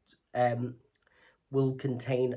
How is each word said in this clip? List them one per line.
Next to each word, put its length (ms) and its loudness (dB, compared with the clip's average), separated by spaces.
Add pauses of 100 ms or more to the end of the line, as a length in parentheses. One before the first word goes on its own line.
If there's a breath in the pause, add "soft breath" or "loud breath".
(360)
um, 400 0 (720 soft breath)
will 240 2
contain 640 -2